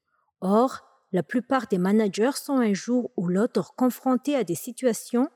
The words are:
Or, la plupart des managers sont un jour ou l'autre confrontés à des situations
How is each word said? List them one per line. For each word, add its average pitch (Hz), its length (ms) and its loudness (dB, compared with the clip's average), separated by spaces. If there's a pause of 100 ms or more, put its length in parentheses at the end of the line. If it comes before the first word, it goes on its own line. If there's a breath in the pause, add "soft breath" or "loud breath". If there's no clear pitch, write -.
(420)
Or, 220 400 2 (300)
la 180 100 2
plupart 247 460 -2
des 196 100 0
managers 208 560 2
sont 277 240 -4
un 220 160 2
jour 233 420 -2
ou 180 120 -2
l'autre 180 480 0
confrontés 254 600 0
à 247 80 0
des - 120 -4
situations 247 800 -2